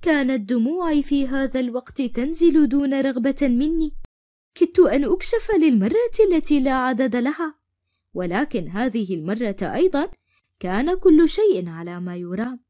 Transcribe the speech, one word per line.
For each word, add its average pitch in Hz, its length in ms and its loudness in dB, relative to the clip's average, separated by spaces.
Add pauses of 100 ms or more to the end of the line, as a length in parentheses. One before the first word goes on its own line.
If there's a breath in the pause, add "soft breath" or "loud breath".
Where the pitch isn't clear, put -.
كانت 262 460 0
دموعي 294 540 0
في 277 240 0
هذا 269 340 -2
الوقت 254 420 -6
تنزل 294 680 2
دون 277 320 0
رغبة 269 420 0
مني. 294 540 0 (580)
كدت 339 240 0
أن 285 260 4
أكشف - 460 0 (100)
للمرة 320 560 2 (140)
التي 302 300 2
لا 262 120 0
عدد 254 440 0
لها، 302 380 -4 (600)
ولكن 180 540 -4
هذه 202 460 -4
المرة 202 480 -6
أيضًا 302 480 0 (500)
كان 247 380 -2
كل 330 300 6
شيء 254 400 0
على 170 320 -12
ما 175 160 -8
يرام. 202 540 -8